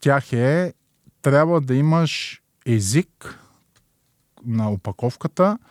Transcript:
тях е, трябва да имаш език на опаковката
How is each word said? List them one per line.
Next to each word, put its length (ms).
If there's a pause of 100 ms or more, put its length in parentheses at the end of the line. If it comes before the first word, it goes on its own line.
тях 320
е, 400 (480)
трябва 400
да 140
имаш 640 (240)
език 760 (1080)
на 260
опаковката 840 (140)